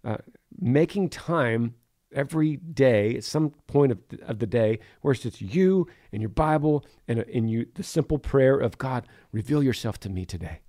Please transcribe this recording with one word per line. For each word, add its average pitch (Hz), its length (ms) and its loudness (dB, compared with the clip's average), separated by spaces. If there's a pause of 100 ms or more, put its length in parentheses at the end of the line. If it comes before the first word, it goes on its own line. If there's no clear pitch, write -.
uh, 110 140 -6 (420)
making 160 520 2
time 117 640 -2 (360)
every 151 460 -2
day 127 600 2
at 117 80 -10
some 151 260 0 (160)
point 143 260 4
of, 113 60 -4 (240)
of 113 160 -8
the 117 80 -2
day 110 320 2 (240)
where 143 100 2
it's 123 120 -2
just - 180 -8
you 180 440 2 (240)
and 107 120 -6
your 110 80 -4
Bible 156 520 2 (240)
and, 117 140 -2
and 113 300 -2
you, 113 240 -2
the - 80 -12
simple 151 360 -2
prayer 135 380 4
of, 117 220 -2
"God, 131 280 -6 (240)
reveal 139 320 -2
yourself 117 380 -2
to - 80 -10
me 92 160 -6
today. 82 440 -10